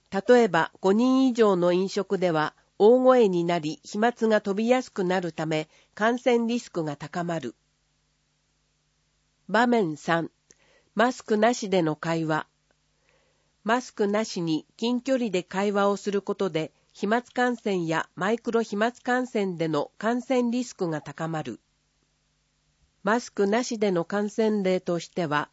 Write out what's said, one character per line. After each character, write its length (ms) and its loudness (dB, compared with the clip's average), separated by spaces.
例 320 4
え 40 2
ば 320 0
五 140 4
人 320 4
以 80 2
上 220 4
の 160 2
飲 180 0
食 300 -4
で 100 0
は 240 0
大 220 8
声 300 6
に 160 0
な 120 0
り 260 -6
飛 140 -10
沫 160 2
が 120 4
飛 140 -4
び 140 -2
や 140 2
す 80 -16
く 120 -4
な 160 0
る 120 -8
た 160 -6
め 220 -2
感 240 0
染 260 2
リ 140 -2
ス 120 -18
ク 120 -4
が 120 -6
高 280 -8
ま 160 -4
る。 160 -12
場 180 4
面 320 2
三、 320 -2
マ 180 2
ス 120 -12
ク 140 0
な 180 4
し 160 -6
で 100 4
の 140 0
会 300 -4
話。 200 -2
マ 180 0
ス 100 -14
ク 160 -2
な 160 0
し 180 -8
に 260 -2
近 240 -2
距 160 0
離 140 -2
で 100 -2
会 300 -4
話 180 2
を 80 0
す 140 -8
る 100 -2
こ 140 -6
と 160 -2
で 200 -4
飛 140 -6
沫 160 0
感 340 -2
染 300 -2
や 280 -2
マ 180 -2
イ 40 -4
ク 140 -8
ロ 100 2
飛 140 -6
沫 160 0
感 340 -4
染 300 -4
で 120 -2
の 300 -2
感 240 -2
染 300 0
リ 120 -2
ス 120 -14
ク 160 -4
が 100 -4
高 260 -8
ま 140 -4
る。 180 -10
マ 180 0
ス 120 -14
ク 160 0
な 160 0
し 160 -6
で 100 2
の 160 -2
感 240 -4
染 320 0
例 180 0
と 200 -4
し 80 -14
て 180 -4
は、 280 -2